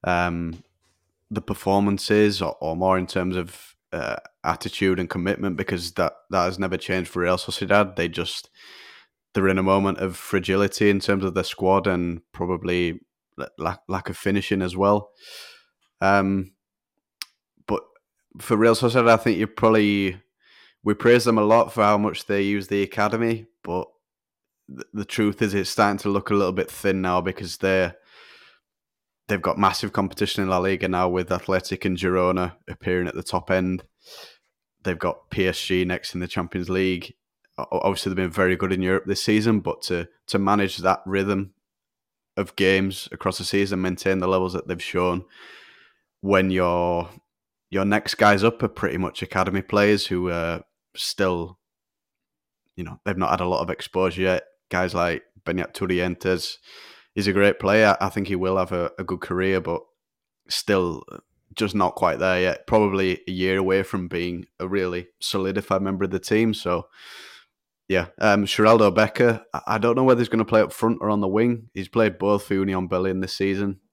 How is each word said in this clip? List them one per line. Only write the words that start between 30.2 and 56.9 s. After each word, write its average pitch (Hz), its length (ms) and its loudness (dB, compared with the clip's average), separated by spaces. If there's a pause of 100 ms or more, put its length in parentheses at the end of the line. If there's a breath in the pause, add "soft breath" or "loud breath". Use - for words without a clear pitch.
in 95 60 -2
La 92 80 2
Liga 92 320 0
now, 90 180 0
with 90 240 -2
Athletic 92 540 -2
and 92 100 0
Girona 90 580 0 (140)
appearing 90 400 -4
at - 80 -8
the 90 80 -8
top - 260 -6
end. 92 340 0 (1000 loud breath)
They've 87 160 -4
got - 300 -6
P 92 180 0
S 90 140 -2
G 92 240 0
next 90 300 -6
in 90 40 -4
the 87 80 -6
Champions 90 420 -6
League, 92 440 -2 (440)
o-, 65 140 -6
obviously 95 380 0
they've 95 160 -2
been 87 60 -4
very 92 240 2
good 92 160 -2
in 95 100 -2
Europe 92 240 0
this 98 180 -4
season, 107 360 2
but - 240 -6
to, 85 240 -4 (200 soft breath)
to 101 120 -2
manage 98 380 0
that 92 280 0
rhythm 98 480 -2 (840)
of 98 180 -6
games 95 560 2
across - 260 -4
the 92 60 -8
season, 101 380 0
maintain 92 380 -2
the 90 80 0
levels 92 260 0
that 90 140 -6
they've 90 140 -6
shown 90 440 -2 (960 loud breath)
when 95 300 2
your, 87 580 0 (600)
your 98 160 -2
next 104 300 0
guys 101 280 4
up 117 200 2
are 113 40 0
pretty 85 300 -4
much 90 240 -6
academy 95 400 -2
players 104 460 2
who 90 220 -2
are 85 340 -4 (320)
still, 90 640 -4 (1160)
you 92 80 -12
know, 85 220 -14
they've 98 120 -2
not 95 140 2
had 90 100 2
a 90 60 -2
lot 90 140 0
of 87 80 -4
exposure 92 520 -2
yet. 92 220 2 (260)
Guys 90 240 -2
like 87 300 -2 (220)
Beñat 87 280 -4
Turrientes, 90 840 -2 (580 loud breath)